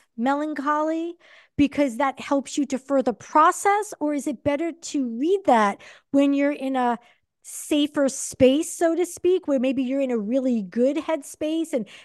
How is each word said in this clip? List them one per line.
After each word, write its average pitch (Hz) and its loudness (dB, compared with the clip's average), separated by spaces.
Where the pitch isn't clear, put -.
melancholy, 302 -2
because 277 2
that 269 -2
helps - -2
you 285 0
to 254 -4
further 262 0
process? 381 2
Or 294 -2
is 294 -6
it 262 -6
better 294 -2
to 285 -6
read 370 0
that 220 4
when 277 4
you're 285 2
in 269 -6
a 240 0
safer 294 0
space, - 2
so 330 0
to 349 0
speak, 359 -2
where 277 2
maybe 262 -2
you're 269 -2
in 262 -2
a 240 -2
really 233 -2
good 240 0
headspace 311 -4
and 220 -4